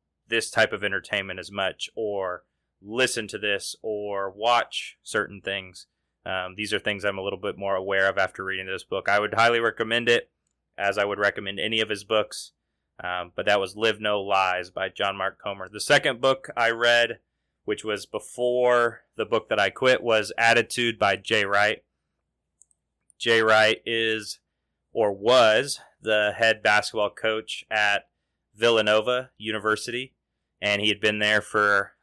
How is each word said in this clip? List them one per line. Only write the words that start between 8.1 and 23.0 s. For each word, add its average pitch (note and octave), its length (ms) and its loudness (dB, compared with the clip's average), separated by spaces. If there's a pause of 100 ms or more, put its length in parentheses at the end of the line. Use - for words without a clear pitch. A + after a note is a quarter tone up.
after F#2+ 260 -2
reading F#2+ 240 -8
this F#2+ 160 -8
book. G2 260 -6
I G#2 100 4
would G#2 140 -2
highly A#2 260 4
recommend A#2 480 -2
it, A#2+ 220 2 (480)
as G2+ 200 0
I G2+ 80 2
would G2+ 140 -2
recommend G2+ 400 -2
any A2 220 -2
of G#2+ 80 -2
his G2 140 -6
books. - 500 -2 (480)
Um, F2+ 340 -6
but G2+ 100 -6
that G#2 140 4
was F#2+ 160 -4
Live G#2+ 240 0
No G#2 220 -2
Lies F#2 480 0
by F#2+ 200 -6
John G2 280 -4
Mark F#2+ 240 -6
Comer. G2 280 -8
The G#2 100 -12
second C#3 420 0
book C3+ 340 0
I A#2 140 2
read, A#2 500 2 (440)
which G#2 220 -6
was G#2 200 -4
before B2 960 0 (120)
the A2 100 -4
book A2 240 -2
that G#2+ 100 0
I G2 100 4
quit, B2+ 340 2
was A2 340 0
Attitude A#2 600 2
by G2 160 2
Jay G#2 300 -2
Wright. G#2 380 0 (1300)